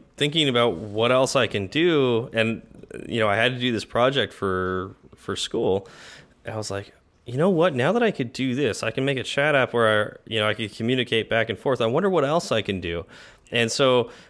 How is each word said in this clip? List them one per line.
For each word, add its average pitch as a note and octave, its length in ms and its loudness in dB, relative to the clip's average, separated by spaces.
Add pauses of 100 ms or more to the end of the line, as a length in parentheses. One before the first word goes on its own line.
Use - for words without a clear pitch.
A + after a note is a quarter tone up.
(180)
thinking D3 320 2
about A#2+ 260 2
what G#2+ 360 0
else B2+ 240 2
I B2 120 2
can G2 200 -4
do. C3+ 640 0
And, A2 280 0 (460)
you A2+ 120 -4
know, A2 80 2
I G2+ 80 0
had A#2+ 180 0
to B2+ 60 -8
do B2 120 0
this G#2+ 140 -2
project B2 480 0
for, F#2 600 -4 (200)
for - 200 -8
school. - 520 -2 (580)
And G#2+ 80 -10
I A2 40 -8
was G#2+ 120 -8
like, G2 240 -8 (320)
"You A#2+ 120 -8
know E3+ 120 2
what? E3+ 240 2
Now C3 200 0
that A#3+ 100 0
I G#3+ 80 2
could A#2+ 220 -6
do C3 200 -2
this, A#2+ 300 -2
I A2 80 -2
can C3+ 140 -2
make C#3 120 0
a A#2 60 -4
chat C#3+ 320 0
app B2+ 180 2
where G#2+ 400 4
I, - 180 -20
you A2 80 0
know, G#2+ 80 2
I G#2+ 60 2
could G#2+ 220 -6
communicate A#2 540 0
back A2+ 200 2
and G#2+ 80 -6
forth. C3 240 0
I A#2 40 4
wonder D#3 240 0
what F3 160 2
else D#3 260 0
I A2+ 100 2
can F#2+ 200 -4
do." E2+ 240 -4 (460)
And A#2 200 2
so B2+ 400 4 (180)